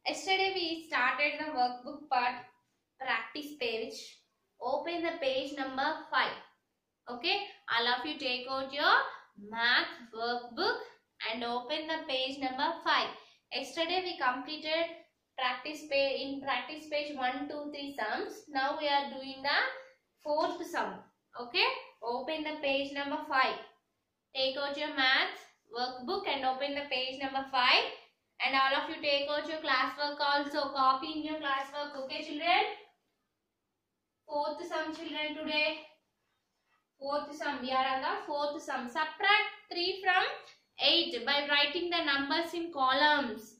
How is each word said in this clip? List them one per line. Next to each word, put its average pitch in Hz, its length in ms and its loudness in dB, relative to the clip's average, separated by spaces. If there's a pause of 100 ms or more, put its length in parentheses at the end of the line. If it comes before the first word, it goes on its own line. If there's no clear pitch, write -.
Yesterday 381 480 2
we 330 320 -2
started 277 500 2
the 311 180 -4
workbook 247 540 -2
part 247 260 2 (640)
practice 254 520 -4 (100)
page. 233 380 -2 (640)
Open 320 420 -2
the 330 160 2
page 269 380 0
number 269 320 0 (200)
five. 233 280 2 (760)
Okay, 339 240 0 (320)
all 240 260 4
of 262 120 0
you 302 120 -4
take 254 320 -2
out 269 220 -2
your 330 240 6 (560)
math 240 400 4 (240)
workbook 240 640 0 (500)
and 240 140 -4
open 247 480 -2
the 320 160 0
page 262 320 -2
number 269 320 0 (140)
five. 269 240 4 (420)
Yesterday 330 540 -2
we 339 120 -6
completed 311 800 0 (420)
practice 262 440 -2 (100)
pa-, 277 320 4
in 277 160 -6
practice 277 500 -4
page 294 280 -2
one, 269 320 -2
two, 294 240 -6
three 277 260 -8
sums. 233 480 -4
Now 285 320 0
we 302 80 0
are 285 240 2
doing 269 320 -10
the 302 160 2 (640)
fourth 320 420 0
sum. 208 280 -2 (480)
Okay, 381 280 2 (320)
open 262 440 -2
the 302 160 -6
page 277 320 2
number 285 340 -2
five. 262 320 2 (720)
Take 262 220 0
out 285 220 -2
your 294 180 -2
math 277 540 2 (240)
workbook 254 540 -2
and 269 180 0
open 269 300 0
the 285 160 -4
page 262 280 -2
number 269 320 -2
five. 269 340 4 (600)
And 262 80 0
all 269 240 4
of 294 120 -2
you 320 120 -8
take 285 260 2
out 294 220 -2
your 311 80 -2
classwork 294 640 0
also. 285 480 2
Copy 269 440 4
in 302 100 -4
your 311 140 -4
classwork. 285 680 -2
Okay, 294 200 -6
children? 339 540 2 (1500)
Fourth 302 400 -2
sum, 311 280 -4
children, 302 400 -4
today. 311 440 0 (1200)
Fourth 294 360 -2
sum. 277 280 -2
We 262 80 -2
are 262 240 4
on 262 80 0
the 339 100 0 (140)
fourth 294 340 -2
sum. 247 260 -4
Subtract 403 600 2 (220)
three 370 320 -2
from 381 200 4 (560)
eight 247 460 4
by 285 240 2
writing 294 400 4
the 330 140 2
numbers 294 500 0
in 339 180 -4
columns. 277 880 2